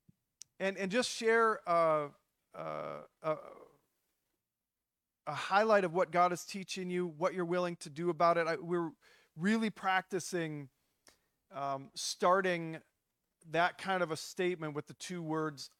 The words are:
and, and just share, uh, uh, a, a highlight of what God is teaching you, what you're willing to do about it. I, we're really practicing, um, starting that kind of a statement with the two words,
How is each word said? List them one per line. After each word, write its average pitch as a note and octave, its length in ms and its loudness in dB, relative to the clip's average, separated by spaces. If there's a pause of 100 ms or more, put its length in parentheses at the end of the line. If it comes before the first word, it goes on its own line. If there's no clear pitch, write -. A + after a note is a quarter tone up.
(580)
and, F#3+ 180 -2
and F#3+ 140 -4
just A#3+ 180 0
share, A3+ 560 2
uh, D#3+ 440 2 (480)
uh, D2+ 460 -8 (200)
a, D#3 140 -2 (1900)
a D3+ 40 -6
highlight G3+ 520 4
of E3 100 -2
what E3+ 160 2
God F3 220 4
is E3+ 120 -6
teaching F#3+ 460 -8
you, F3+ 160 -2
what D#3+ 280 -2
you're F#3 100 -2
willing F3 320 -2
to - 140 -16
do E3+ 200 -2
about E3+ 260 4
it. E3 120 2
I, D#3+ 80 0
we're E3+ 340 -2 (460)
really G#3+ 340 2
practicing, E3+ 1000 -2 (840)
um, C#3 400 -6
starting F3 840 2 (760)
that E3+ 260 2
kind F#3+ 240 0
of D#3+ 80 -2
a D#3 60 -2
statement E3 580 -4
with D3 140 -8
the E3 60 -18
two F3 280 -10
words, D#3 580 -4